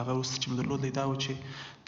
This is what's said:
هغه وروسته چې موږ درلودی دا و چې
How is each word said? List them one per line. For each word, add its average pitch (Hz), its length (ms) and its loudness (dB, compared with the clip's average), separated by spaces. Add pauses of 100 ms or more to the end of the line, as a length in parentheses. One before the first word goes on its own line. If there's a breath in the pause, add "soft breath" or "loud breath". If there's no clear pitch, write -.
هغه 127 160 0
وروسته 127 240 0
چې - 80 0
موږ 123 120 2
درلودی 135 380 2
دا 139 100 2
و 135 140 2
چې 135 100 0 (540 loud breath)